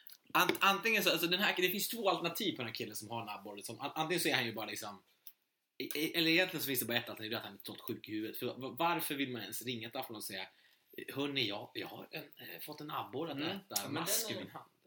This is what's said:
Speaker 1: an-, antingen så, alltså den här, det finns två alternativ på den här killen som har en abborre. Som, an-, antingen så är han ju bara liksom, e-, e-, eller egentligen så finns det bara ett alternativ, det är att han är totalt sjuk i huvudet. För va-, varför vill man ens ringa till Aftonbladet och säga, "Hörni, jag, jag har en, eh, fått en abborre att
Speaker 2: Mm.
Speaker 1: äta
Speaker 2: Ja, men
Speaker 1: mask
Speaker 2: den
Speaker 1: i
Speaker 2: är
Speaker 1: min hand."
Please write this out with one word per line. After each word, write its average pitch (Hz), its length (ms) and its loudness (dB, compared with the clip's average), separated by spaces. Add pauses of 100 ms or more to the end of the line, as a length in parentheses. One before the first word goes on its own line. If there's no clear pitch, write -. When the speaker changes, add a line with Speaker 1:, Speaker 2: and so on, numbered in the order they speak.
(340)
Speaker 1:
an-, 180 260 6
antingen 196 440 6
så, 175 80 6
alltså 170 160 4
den 180 120 4
här, 190 180 4
det 180 120 6
finns 208 180 2
två 226 220 2
alternativ 170 420 2
på - 60 -4
den 117 100 -4
här - 60 -6
killen 107 220 -4
som 104 140 -8
har 117 120 -2
en 104 80 -8
abborre. 98 340 -10
Som, 113 160 -8
an-, 143 160 -4
antingen 160 260 2
så 165 80 4
är 139 40 6
han 127 120 4
ju 113 80 -2
bara 107 120 -4
liksom, 104 380 -8 (760)
e-, - 180 -4
e-, 151 220 0
eller 165 140 6
egentligen 170 300 4
så - 60 0
finns 135 120 2
det 120 60 0
bara 117 120 2
ett 117 120 0
alternativ, 107 220 -8
det 117 40 -2
är 110 40 0
att 101 60 -10
han 104 80 -10
är 98 40 -16
totalt - 240 -10
sjuk - 280 -6
i - 20 -6
huvudet. 107 260 -4
För 127 80 -4
va-, 123 340 -6
varför 165 360 2
vill 135 160 -2
man 117 100 -4
ens 101 200 -6
ringa 113 280 -4
till - 100 -6
Aftonbladet 107 240 -8
och - 100 -6
säga, 95 140 -6 (680)
"Hörni, 139 320 2
jag, 107 260 -4
jag 95 140 -6
har - 240 -10
en, 156 120 -8
eh, - 380 -14
fått 151 200 -10
en 151 100 -8
abborre 135 400 -4
att 139 60 -4
Speaker 2:
Mm. 156 120 0
Speaker 1:
äta 196 200 -4
Speaker 2:
Ja, - 140 -2
men 139 100 -4
Speaker 1:
mask 202 340 0
Speaker 2:
den 110 100 -4
Speaker 1:
i - 20 -6
Speaker 2:
är - 40 -8
Speaker 1:
min - 100 -12
hand." - 160 -14 (180)